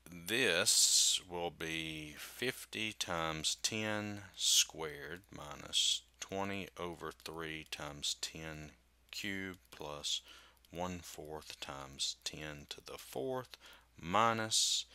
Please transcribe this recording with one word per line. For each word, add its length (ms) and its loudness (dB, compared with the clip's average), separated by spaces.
this 1200 6
will 220 -2
be 680 -4
fifty 760 -4
times 720 0
ten 600 0
squared 920 2
minus 720 0
twenty 480 -2
over 340 -6
three 460 -6
times 500 -4
ten 500 -8
cubed 480 -4
plus 500 -4
one 280 -4
fourth 600 -12
times 640 -6
ten 440 -8
to 160 -12
the 140 -10
fourth 580 -4
minus, 960 4